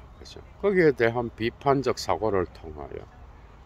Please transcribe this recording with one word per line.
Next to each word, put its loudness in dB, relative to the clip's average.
그죠? -18
거기에 4
대한 0
비판적 0
사고를 0
통하여 -16